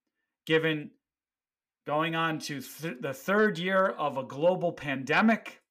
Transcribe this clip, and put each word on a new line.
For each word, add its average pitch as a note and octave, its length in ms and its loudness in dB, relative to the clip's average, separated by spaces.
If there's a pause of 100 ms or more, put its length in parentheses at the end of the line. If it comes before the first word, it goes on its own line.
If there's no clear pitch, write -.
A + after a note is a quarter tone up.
(460)
given D#3 460 2 (960)
going D#3 260 0
on E3 240 -2
to C#3 220 -8
th-, - 400 -10
the C#3 120 -6
third G3 460 2
year F#3+ 280 2
of C#3+ 300 -2
a C3+ 60 -2
global D#3+ 500 0
pandemic D3 880 0 (100)